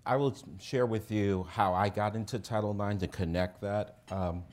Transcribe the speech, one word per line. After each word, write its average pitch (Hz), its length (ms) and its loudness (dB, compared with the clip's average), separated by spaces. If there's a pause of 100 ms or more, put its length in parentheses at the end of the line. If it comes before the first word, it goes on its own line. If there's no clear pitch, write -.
I 123 120 2
will 139 180 2 (240)
share 123 260 0
with 110 260 -2
you 101 380 2
how 98 240 2
I 101 160 4
got 104 260 0
into 110 240 -4
Title 104 340 -2
nine 101 240 0
to 92 100 0
connect 90 540 -2
that. 104 380 -4 (120)
Um, 90 420 -2